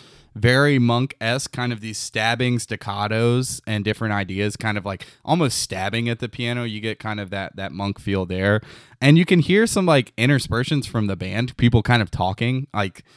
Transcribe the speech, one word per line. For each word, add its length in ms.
Very 440
Monk-esque, 720
kind 200
of 100
these 180
stabbing 580
staccatos 1120
and 180
different 300
ideas, 420
kind 220
of, 60
like, 200
almost 360
stabbing 500
at 80
the 100
piano. 360
You 180
get 160
kind 220
of 100
that, 260
that 160
Monk 280
feel 260
there. 340
And 200
you 60
can 140
hear 280
some, 180
like, 320
interspersions 680
from 180
the 100
band, 420
people 260
kind 180
of 80
talking, 640
like, 300